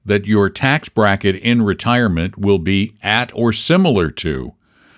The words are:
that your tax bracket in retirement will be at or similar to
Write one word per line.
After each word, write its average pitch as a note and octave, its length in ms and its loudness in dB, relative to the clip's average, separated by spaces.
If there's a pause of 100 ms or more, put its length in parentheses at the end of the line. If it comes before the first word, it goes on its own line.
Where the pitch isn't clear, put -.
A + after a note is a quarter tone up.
that G2+ 240 -2
your G2+ 220 4
tax C#3 400 -2
bracket G2 480 0
in A#2+ 240 0
retirement G2+ 760 0
will G2 220 2
be G2 420 -2
at A2+ 320 -2
or A#2 200 0
similar C3+ 580 2
to C2 440 -6 (420)